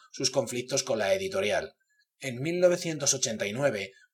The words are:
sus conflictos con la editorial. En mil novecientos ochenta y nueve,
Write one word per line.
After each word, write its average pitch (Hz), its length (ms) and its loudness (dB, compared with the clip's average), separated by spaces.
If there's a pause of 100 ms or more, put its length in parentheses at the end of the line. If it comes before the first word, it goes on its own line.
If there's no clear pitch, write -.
(120)
sus 131 180 0
conflictos 123 520 0
con 113 160 -2
la 98 160 2
editorial. 98 600 0 (460)
En 123 200 -6
mil 170 200 -2
novecientos 170 540 4
ochenta 113 320 -2
y 101 60 -4
nueve, 107 400 0 (200)